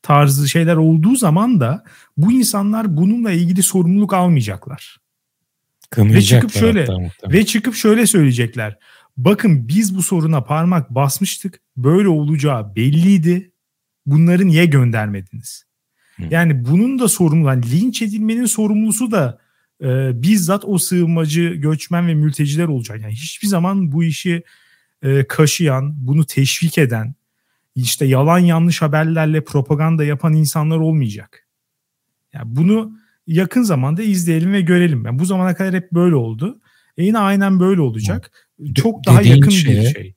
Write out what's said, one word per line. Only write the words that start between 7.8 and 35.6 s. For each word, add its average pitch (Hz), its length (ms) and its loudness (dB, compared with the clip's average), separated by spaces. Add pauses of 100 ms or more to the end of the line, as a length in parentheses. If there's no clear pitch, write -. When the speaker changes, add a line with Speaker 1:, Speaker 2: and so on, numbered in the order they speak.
Speaker 1:
söyleyecekler. 120 720 0 (400)
"Bakın 147 500 2
biz 190 280 0
bu 185 80 -4
soruna 160 400 0
parmak 160 460 -2
basmıştık. 139 720 -4 (180)
Böyle 165 300 2
olacağı 147 680 -2
belliydi. 170 760 2 (540)
Bunları 170 420 2
niye 165 180 4
göndermediniz?" 113 1000 -2 (540)
Speaker 2:
Hı. 90 120 -12
Speaker 1:
Yani 156 360 0
bunun 226 340 0
da 240 80 0
sorumlu-, 160 400 2
yani 123 240 -2
linç 220 300 -2
edilmenin 220 440 -4
sorumlusu 214 640 -2
da, 143 280 -2 (440)
e, 131 280 -2 (100)
bizzat 190 440 0
o 196 120 -2
sığınmacı, 165 720 0
göçmen 165 580 -2
ve 165 60 0
mülteciler 151 540 -2
olacak. 113 340 -6
Yani 107 120 -10
hiçbir 156 340 -8
zaman 185 440 0
bu 165 120 0
işi, 170 400 -4 (600)
e, 135 240 0
kaşıyan, 143 800 -2
bunu 147 180 2
teşvik 135 520 -2
eden, 117 380 -2 (600)
işte 123 300 -4
yalan 143 340 2
yanlış 170 420 2
haberlerle 156 600 0
propaganda 156 640 -2
yapan 147 280 -2
insanlar 156 440 0
olmayacak. 147 720 -4 (840)
Yani 117 220 -12
bunu 214 420 0 (300)
yakın 185 360 0
zamanda 160 400 -2
izleyelim 175 500 0
ve 202 80 0
görelim. 170 440 2
Yani 123 140 -4
bu 180 60 0
zamana 185 300 -2
kadar 190 200 -4